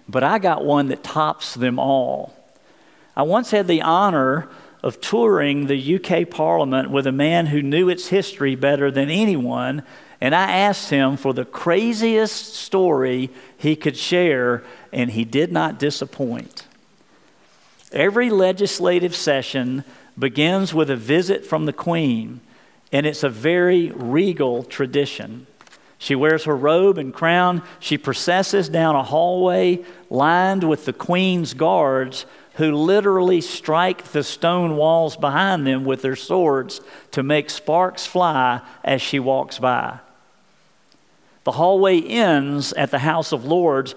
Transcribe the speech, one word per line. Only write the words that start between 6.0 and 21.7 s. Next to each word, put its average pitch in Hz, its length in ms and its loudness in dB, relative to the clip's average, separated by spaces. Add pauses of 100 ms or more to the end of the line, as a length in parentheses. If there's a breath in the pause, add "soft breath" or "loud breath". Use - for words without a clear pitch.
Parliament 147 640 0
with 135 160 0
a 131 60 0
man 160 340 2
who 147 160 0
knew 156 260 2
its 175 200 -2
history 160 460 -2
better 139 360 2
than 139 180 0
anyone, 139 760 -2 (380 loud breath)
and 139 140 2
I 190 160 2
asked 190 400 0
him 139 260 2
for 135 160 -2
the 127 120 -4
craziest 220 1120 0
story 131 760 0 (260 loud breath)
he 151 180 0
could 151 220 -2
share, 127 680 0 (280 loud breath)
and 123 180 -2
he 113 140 -2
did 139 260 0
not 160 280 -2
disappoint. 135 880 -6 (1200 soft breath)
Every 202 380 2
legislative 180 880 0
session 131 680 -2 (340 loud breath)
begins 160 560 0
with 156 160 2
a 135 60 -2
visit 160 500 0
from 156 200 -2
the 143 60 -2